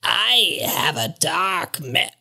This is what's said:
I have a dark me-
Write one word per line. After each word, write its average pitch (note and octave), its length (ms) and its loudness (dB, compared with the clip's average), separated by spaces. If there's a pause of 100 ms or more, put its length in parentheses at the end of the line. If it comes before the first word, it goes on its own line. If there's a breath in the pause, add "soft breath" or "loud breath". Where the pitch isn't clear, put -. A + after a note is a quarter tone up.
I A3 600 2
have - 340 0
a A#2 120 -2 (100)
dark F3+ 600 0
me- B2+ 300 -2 (120)